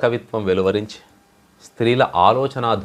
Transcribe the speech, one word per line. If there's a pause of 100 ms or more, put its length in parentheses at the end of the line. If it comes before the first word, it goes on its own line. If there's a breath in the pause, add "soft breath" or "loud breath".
కవిత్వం
వెలువరించి, (640)
స్త్రీల (240)
ఆలోచనా (140)